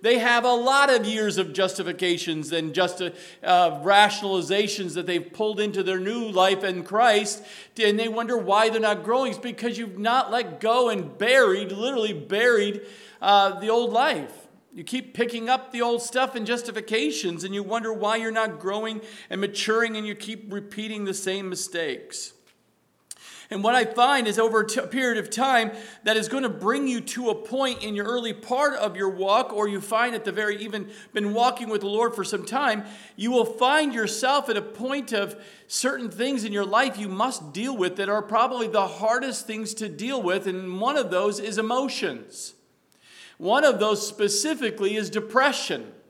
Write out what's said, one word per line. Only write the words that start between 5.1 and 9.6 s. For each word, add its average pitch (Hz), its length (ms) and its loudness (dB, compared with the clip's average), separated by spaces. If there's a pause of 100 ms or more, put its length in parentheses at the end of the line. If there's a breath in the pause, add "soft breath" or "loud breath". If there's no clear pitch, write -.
pulled 214 260 -2
into 196 240 0
their 185 160 0
new 220 300 -4
life 190 340 4
in 185 200 -2
Christ, 208 600 2 (400 loud breath)
and 208 160 4
they 226 100 0
wonder 226 280 -2
why 208 320 4
they're 226 100 0
not 208 260 2
growing. 240 260 2
It's 185 100 -6
because 233 380 -6